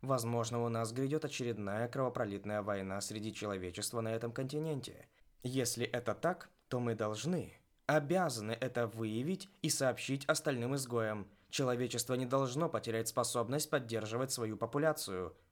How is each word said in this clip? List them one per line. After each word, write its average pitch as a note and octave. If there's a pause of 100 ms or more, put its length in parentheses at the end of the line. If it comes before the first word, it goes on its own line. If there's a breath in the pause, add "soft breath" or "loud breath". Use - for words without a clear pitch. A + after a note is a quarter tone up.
Возможно, A#2+
у A#2
нас A2+
грядёт C3+
очередная A2+
кровопролитная G#2
война G2
среди G#2+
человечества G2+
на A2
этом A2+
континенте. C#3 (360 soft breath)
Если B2
это A#2+
так, F3+ (180)
то B2+
мы A#2+
должны, A2 (340)
обязаны C#3+
это A#2+
выявить A2+ (120)
и D#3
сообщить C3+
остальным C#3
изгоям. A2+ (220 soft breath)
Человечество B2
не B2+
должно C3
потерять A2+
способность B2
поддерживать A#2
свою A2
популяцию. A#2 (160 soft breath)